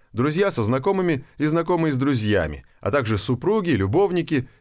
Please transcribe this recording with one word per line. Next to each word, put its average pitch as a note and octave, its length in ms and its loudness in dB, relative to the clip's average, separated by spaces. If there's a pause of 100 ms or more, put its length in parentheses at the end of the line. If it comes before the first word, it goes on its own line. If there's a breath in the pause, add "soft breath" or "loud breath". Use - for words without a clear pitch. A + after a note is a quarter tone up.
(120)
друзья D#3 380 0
со A#2 140 -2
знакомыми D3+ 600 0 (140 loud breath)
и D3 80 0
знакомые E3 460 0
с C3 40 -2
друзьями, G#2 680 0 (140 soft breath)
а G#2 100 -16
также A2 260 0
супруги, E3+ 540 0
любовники D3+ 800 0 (120)